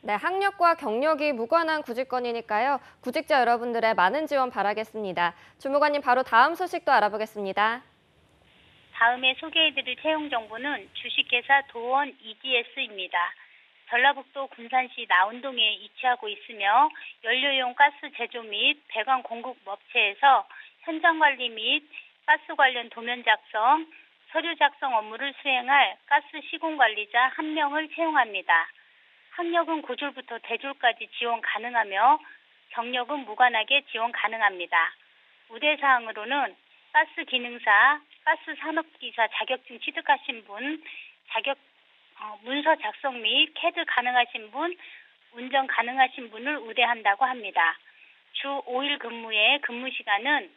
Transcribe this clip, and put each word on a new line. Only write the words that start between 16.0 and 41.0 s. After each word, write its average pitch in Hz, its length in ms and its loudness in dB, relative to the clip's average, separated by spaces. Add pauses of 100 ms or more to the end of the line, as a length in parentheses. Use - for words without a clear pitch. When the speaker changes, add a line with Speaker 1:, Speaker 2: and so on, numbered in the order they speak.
Speaker 2:
있으며 214 600 2 (340)
연료용 254 500 0
가스 285 420 2
제조 233 280 -8
및 226 440 -2
배관 247 360 -2
공급 233 420 -10
업체에서 208 840 2 (340)
현장 320 380 0
관리 254 300 2
및 240 340 -2 (420)
가스 302 300 0
관련 247 340 2
도면 240 360 -8
작성, 240 680 2 (400)
서류 330 260 -4
작성 277 380 0
업무를 226 460 -4
수행할 254 640 2
가스 294 220 2 (220)
시공 320 280 -6
관리자 226 580 2
한 311 180 -6
명을 302 360 -2
채용합니다. 220 800 0 (680)
학력은 339 460 -2
고졸부터 247 600 -8
대졸까지 233 680 -4 (100)
지원 233 220 -4
가능하며 226 800 2 (520)
경력은 247 540 -4
무관하게 240 640 2
지원 226 200 -2
가능합니다. 190 800 0 (580)
우대 453 280 0
사항으로는 240 800 0 (360)
가스 311 340 0
기능사, 240 760 4 (240)
가스 320 340 -2
산업기사 302 760 -4
자격증 240 460 -6
취득하신 277 640 -2
분, 254 380 -8 (460)